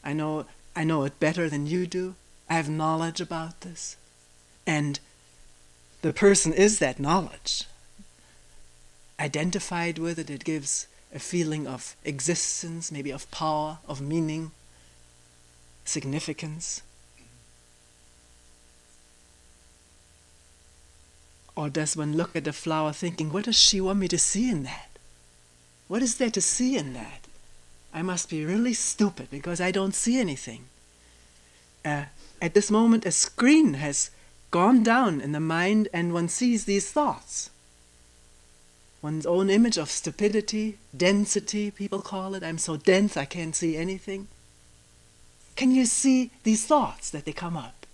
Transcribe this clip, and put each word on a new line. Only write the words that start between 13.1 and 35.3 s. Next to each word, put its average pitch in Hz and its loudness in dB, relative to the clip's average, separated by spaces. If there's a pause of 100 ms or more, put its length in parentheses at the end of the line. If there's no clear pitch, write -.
of - -12
power, 156 -4
of 139 -8
meaning, 156 -4 (1300)
significance. 151 -6 (4000)
Or 151 -4
does 156 -2
one 151 -2
look 170 -2
at 147 -6
the 151 -4
flower 156 -2
thinking, 165 -4
"What 208 -2
does 226 2
she - 4
want 190 2
me 190 0
to 170 0
see 226 0
in 165 0
that? - -12 (920)
What 220 -2
is 247 0
there 240 0
to 202 -2
see 254 0
in 143 -4
that? 117 -14 (640)
I 156 -6
must 180 -4
be 156 -4
really 220 0
stupid - -2
because 165 -6
I 180 0
don't 190 0
see 240 0
anything." 131 -6 (1120)
Uh, 147 -4 (340)
at 170 -2
this 202 4
moment, 226 6
a 180 0
screen 269 4
has 143 -4 (400)
gone 220 6
down 190 4
in 139 -4